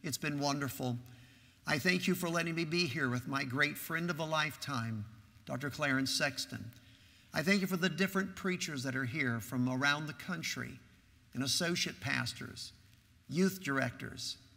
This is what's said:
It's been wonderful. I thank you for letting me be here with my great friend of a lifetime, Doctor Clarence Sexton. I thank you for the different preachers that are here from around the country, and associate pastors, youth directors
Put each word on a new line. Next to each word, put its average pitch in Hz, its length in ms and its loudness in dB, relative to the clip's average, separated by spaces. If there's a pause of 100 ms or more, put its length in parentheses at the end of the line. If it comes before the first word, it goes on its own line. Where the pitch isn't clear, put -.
It's 156 160 -4
been 147 220 -2
wonderful. 139 580 0 (640)
I 151 140 2
thank 180 300 2
you 180 80 4
for 175 120 -2
letting 170 280 0
me 165 80 0
be 170 240 2
here 131 200 2
with 123 200 0
my 139 160 0
great 143 340 2
friend 170 320 -2
of 151 80 -2
a 165 60 0
lifetime, 139 800 0 (420)
Doctor 135 240 -4
Clarence 135 400 2
Sexton. 123 640 -2 (640)
I 156 60 0
thank 190 200 6
you 190 40 0
for 185 100 0
the 180 120 4
different 190 480 0
preachers 170 480 -2
that 131 100 -2
are 131 100 0
here 123 360 0
from 123 280 0
around 143 380 2
the 147 60 -6
country, 139 680 -6 (540)
and 127 100 -2
associate 170 580 0
pastors, - 680 -4 (580)
youth 180 320 2
directors - 760 -2 (200)